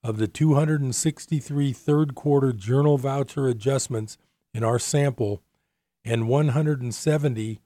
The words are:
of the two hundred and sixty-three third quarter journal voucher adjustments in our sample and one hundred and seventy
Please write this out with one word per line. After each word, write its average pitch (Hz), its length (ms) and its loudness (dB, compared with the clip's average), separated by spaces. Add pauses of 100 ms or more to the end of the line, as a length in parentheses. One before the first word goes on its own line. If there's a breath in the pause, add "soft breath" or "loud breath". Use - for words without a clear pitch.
of 110 140 -4
the 107 100 0
two 156 260 2
hundred 151 280 2
and 131 120 -4
sixty-three 143 800 -2
third 147 400 0
quarter 135 400 2
journal 135 460 2
voucher 135 480 -2
adjustments 117 720 -2 (340)
in 113 100 -4
our 117 140 2
sample 120 640 0 (640)
and 113 240 0
one 147 200 4
hundred 147 340 0
and 120 100 -6
seventy 123 720 -2